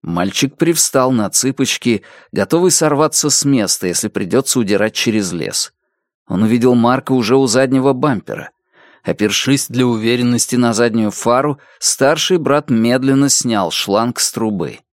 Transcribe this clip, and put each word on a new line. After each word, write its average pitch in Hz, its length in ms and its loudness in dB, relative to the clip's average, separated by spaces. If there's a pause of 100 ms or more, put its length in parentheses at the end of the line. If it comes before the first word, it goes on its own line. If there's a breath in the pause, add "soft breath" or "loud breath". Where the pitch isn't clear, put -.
Мальчик 95 480 -2
привстал 151 560 0
на 107 180 0
цыпочки, 123 760 -2 (280 loud breath)
готовый 170 400 2
сорваться 151 580 0
с - 140 0
места, 117 440 0
если 90 200 -4
придётся 104 520 0
удирать 104 340 0
через 104 400 -2
лес. - 400 -6 (560)
Он 92 140 0
увидел 120 320 4
Марка 120 360 0
уже 123 240 0
у 135 100 4
заднего 131 460 2
бампера. 127 600 -4 (520 soft breath)
Опершись 104 640 -2
для 127 180 0
уверенности 120 680 0
на 120 180 2
заднюю 113 380 2
фару, 127 480 0 (200 soft breath)
старший 160 580 0
брат 143 320 0
медленно 131 580 2
снял 107 420 0
шланг 110 520 -2
с - 100 -2
трубы. 101 480 -4 (140)